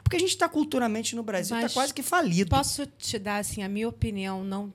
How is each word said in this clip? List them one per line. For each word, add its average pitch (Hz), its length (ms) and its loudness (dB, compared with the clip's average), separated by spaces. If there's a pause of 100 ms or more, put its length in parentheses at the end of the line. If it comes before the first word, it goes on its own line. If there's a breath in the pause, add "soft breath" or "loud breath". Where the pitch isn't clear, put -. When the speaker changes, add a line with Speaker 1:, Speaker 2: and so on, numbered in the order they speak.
Speaker 1:
Porque - 140 -4
a 339 40 4
gente 359 160 2
tá 339 140 4
culturalmente 240 680 0
no 233 60 -4
Brasil, 202 340 -2
Speaker 2:
Mas 233 160 0
Speaker 1:
tá 247 80 2
quase 277 140 0
que 285 80 -6
falido. 202 480 4
Speaker 2:
posso 285 340 2
te - 340 -6
dar, 208 200 -2
assim, 208 240 -4
a 190 80 -4
minha 214 180 0
opinião, 196 560 -2
não, 196 300 -4